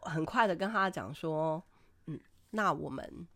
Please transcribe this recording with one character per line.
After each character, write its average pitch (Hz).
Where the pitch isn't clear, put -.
很 160
快 233
的 185
跟 190
他 196
讲 127
说 160
，“嗯， 151
那 208
我 147
们， -